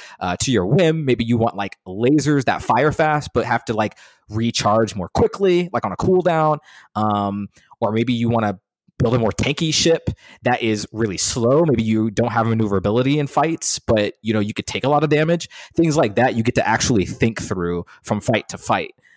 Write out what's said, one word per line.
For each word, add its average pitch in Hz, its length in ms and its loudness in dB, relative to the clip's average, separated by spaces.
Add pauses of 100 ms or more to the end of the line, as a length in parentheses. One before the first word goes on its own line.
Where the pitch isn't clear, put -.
(200)
uh, 90 220 -2
to 139 100 0
your 95 160 2
whim. 160 380 2
Maybe 120 180 2
you 117 140 2
want, 113 180 0
like, 101 220 -8 (100)
lasers 131 580 2
that - 160 0
fire 131 300 2
fast 151 420 0
but 113 120 0
have 117 200 -2
to, 120 80 -4
like, 107 240 -2 (320)
recharge 110 640 0
more 90 140 -6
quickly, 185 640 0
like, - 120 -4
on 196 60 -4
a 180 60 -10
cooldown. 160 640 2 (360)
Um, 101 520 -2 (320)
or 107 120 0
maybe 117 220 0
you 117 160 0
wanna 110 300 0 (400)
build 117 140 2
a 127 60 2
more 110 120 2
tanky 151 420 -2
ship - 360 0 (340)
that 123 180 0
is 107 300 -2
really 107 260 -4
slow. 131 480 2
Maybe 117 180 2
you 110 280 0
don't 117 200 -2
have 113 160 0
maneuverability 113 720 0
in 143 60 -2
fights, 160 540 -2
but, 104 340 0 (100)
you 110 100 0
know, 107 60 2
you 104 140 -2
could - 140 -8
take - 160 -6
a 131 60 0
lot 147 140 2
of 151 60 2
damage. 156 400 0 (260)
Things 160 220 2
like 113 180 2
that 117 200 2
you 113 80 0
get 120 120 0
to - 120 0
actually 110 380 2
think 113 360 -2
through 87 440 -4 (180)
from 104 180 -4
fight - 280 -2
to - 100 -10
fight. 95 340 -2 (240)